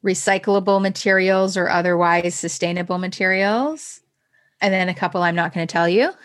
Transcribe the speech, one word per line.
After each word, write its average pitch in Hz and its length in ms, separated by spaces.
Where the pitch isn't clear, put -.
Recyclable 196 760
materials 190 760
or 180 120
otherwise 175 680
sustainable 175 640
materials. 196 1000
And 196 120
then 185 160
a 180 60
couple 180 280
I'm 170 120
not 170 180
gonna 170 140
tell 170 220
you 240 240